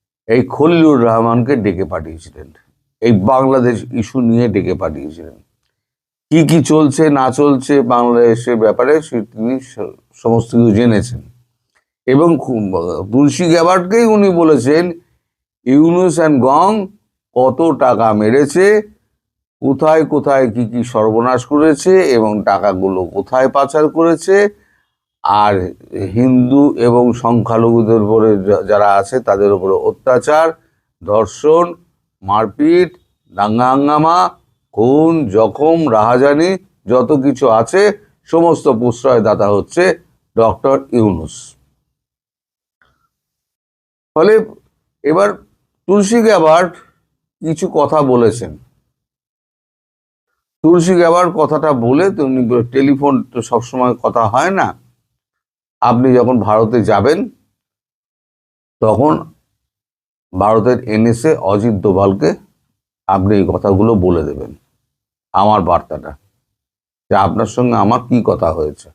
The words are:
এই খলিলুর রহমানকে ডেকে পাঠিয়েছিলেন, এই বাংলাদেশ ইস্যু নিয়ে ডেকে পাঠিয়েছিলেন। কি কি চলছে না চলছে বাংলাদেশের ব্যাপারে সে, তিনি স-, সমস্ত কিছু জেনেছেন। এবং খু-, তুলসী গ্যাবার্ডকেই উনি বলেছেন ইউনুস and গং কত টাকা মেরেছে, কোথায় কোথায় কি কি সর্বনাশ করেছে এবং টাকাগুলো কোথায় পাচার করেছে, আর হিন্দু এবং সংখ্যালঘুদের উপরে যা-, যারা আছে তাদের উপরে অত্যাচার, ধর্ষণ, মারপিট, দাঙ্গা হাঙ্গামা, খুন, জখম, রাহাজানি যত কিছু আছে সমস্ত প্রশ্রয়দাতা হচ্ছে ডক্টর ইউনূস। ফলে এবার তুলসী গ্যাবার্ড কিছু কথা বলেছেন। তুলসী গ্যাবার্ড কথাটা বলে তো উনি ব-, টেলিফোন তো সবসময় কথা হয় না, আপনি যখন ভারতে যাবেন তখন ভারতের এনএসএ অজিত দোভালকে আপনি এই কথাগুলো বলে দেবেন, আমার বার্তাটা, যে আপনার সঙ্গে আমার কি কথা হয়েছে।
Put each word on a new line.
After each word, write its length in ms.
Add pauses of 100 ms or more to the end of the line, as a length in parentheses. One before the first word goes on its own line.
(280)
এই 160
খলিলুর 600
রহমানকে 520
ডেকে 300
পাঠিয়েছিলেন, 680 (480)
এই 100
বাংলাদেশ 840
ইস্যু 280
নিয়ে 260
ডেকে 260
পাঠিয়েছিলেন। 600 (960)
কি 180
কি 160
চলছে 460
না 220
চলছে 500
বাংলাদেশের 760
ব্যাপারে 460
সে, 200
তিনি 380
স-, 380 (160)
সমস্ত 380
কিছু 200
জেনেছেন। 500 (840)
এবং 360
খু-, 300 (400)
তুলসী 380
গ্যাবার্ডকেই 560
উনি 240
বলেছেন 600 (760)
ইউনুস 540
and 220
গং 460 (480)
কত 440
টাকা 340
মেরেছে, 680 (760)
কোথায় 460
কোথায় 460
কি 180
কি 140
সর্বনাশ 640
করেছে 680
এবং 300
টাকাগুলো 600
কোথায় 440
পাচার 400
করেছে, 600 (760)
আর 480 (180)
হিন্দু 840
এবং 360
সংখ্যালঘুদের 880
উপরে 420
যা-, 200
যারা 300
আছে 260
তাদের 340
উপরে 200
অত্যাচার, 760 (540)
ধর্ষণ, 680 (480)
মারপিট, 760 (380)
দাঙ্গা 340
হাঙ্গামা, 600 (420)
খুন, 580
জখম, 600
রাহাজানি 680 (280)
যত 260
কিছু 380
আছে 480 (260)
সমস্ত 440
প্রশ্রয়দাতা 840
হচ্ছে 500 (380)
ডক্টর 540
ইউনূস। 640 (2500)
ফলে 320 (580)
এবার 300 (540)
তুলসী 340
গ্যাবার্ড 520 (640)
কিছু 280
কথা 340
বলেছেন। 560 (2000)
তুলসী 320
গ্যাবার্ড 400
কথাটা 380
বলে 380
তো 140
উনি 220
ব-, 240
টেলিফোন 520
তো 180
সবসময় 520
কথা 320
হয় 240
না, 280 (1040)
আপনি 340
যখন 240
ভারতে 440
যাবেন 460 (1500)
তখন 540 (1080)
ভারতের 440
এনএসএ 540
অজিত 360
দোভালকে 600 (720)
আপনি 280
এই 120
কথাগুলো 480
বলে 280
দেবেন, 320 (800)
আমার 280
বার্তাটা, 560 (920)
যে 60
আপনার 300
সঙ্গে 300
আমার 240
কি 260
কথা 280
হয়েছে। 400